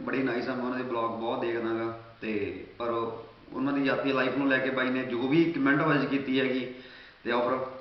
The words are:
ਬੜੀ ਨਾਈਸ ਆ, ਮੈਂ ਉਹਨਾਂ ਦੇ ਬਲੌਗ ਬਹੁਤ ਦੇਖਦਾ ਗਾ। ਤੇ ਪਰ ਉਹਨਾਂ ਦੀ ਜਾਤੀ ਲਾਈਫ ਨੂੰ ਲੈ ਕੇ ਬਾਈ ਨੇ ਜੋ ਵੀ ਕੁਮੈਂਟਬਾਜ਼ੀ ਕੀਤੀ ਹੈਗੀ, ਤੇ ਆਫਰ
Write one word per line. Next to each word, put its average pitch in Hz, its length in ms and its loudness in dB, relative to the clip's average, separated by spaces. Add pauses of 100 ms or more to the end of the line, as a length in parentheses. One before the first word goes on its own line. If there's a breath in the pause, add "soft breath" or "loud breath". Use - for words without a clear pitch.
ਬੜੀ 127 200 -2
ਨਾਈਸ 120 260 -2
ਆ, 123 60 -2
ਮੈਂ 123 100 -4
ਉਹਨਾਂ 127 140 -4
ਦੇ 127 60 -4
ਬਲੌਗ 117 260 -2
ਬਹੁਤ 117 300 -4
ਦੇਖਦਾ 113 460 -2
ਗਾ। 113 120 -6 (220)
ਤੇ 101 440 -4 (140)
ਪਰ 117 340 -2 (400)
ਉਹਨਾਂ 135 200 0
ਦੀ 139 120 2
ਜਾਤੀ 135 280 2
ਲਾਈਫ 127 260 2
ਨੂੰ 139 100 2
ਲੈ 131 100 4
ਕੇ 131 120 0
ਬਾਈ 127 180 0
ਨੇ 127 160 0
ਜੋ 120 240 -2
ਵੀ 165 240 6
ਕੁਮੈਂਟਬਾਜ਼ੀ 143 540 4
ਕੀਤੀ 131 340 2
ਹੈਗੀ, 123 340 0 (500 soft breath)
ਤੇ 120 80 0
ਆਫਰ 123 340 2 (140)